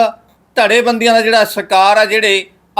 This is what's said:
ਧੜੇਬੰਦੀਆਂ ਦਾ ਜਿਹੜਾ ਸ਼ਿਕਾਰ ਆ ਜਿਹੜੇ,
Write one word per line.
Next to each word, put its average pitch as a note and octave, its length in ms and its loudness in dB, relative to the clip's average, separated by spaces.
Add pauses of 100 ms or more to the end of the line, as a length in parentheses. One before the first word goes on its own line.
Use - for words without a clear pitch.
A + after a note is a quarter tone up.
(540)
ਧੜੇਬੰਦੀਆਂ A3+ 600 0
ਦਾ A3+ 60 2
ਜਿਹੜਾ A3 240 0
ਸ਼ਿਕਾਰ G3 520 0
ਆ G#3+ 80 2
ਜਿਹੜੇ, G3+ 420 -2 (340)